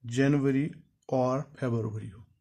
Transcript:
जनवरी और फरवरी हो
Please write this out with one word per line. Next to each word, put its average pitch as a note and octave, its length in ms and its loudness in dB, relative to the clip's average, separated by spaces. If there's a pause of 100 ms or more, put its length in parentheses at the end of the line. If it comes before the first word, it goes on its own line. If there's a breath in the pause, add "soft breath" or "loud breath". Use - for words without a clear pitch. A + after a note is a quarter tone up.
जनवरी C3+ 640 2 (380)
और C3 320 0 (160)
फरवरी A2 520 -2
हो - 160 -16 (160)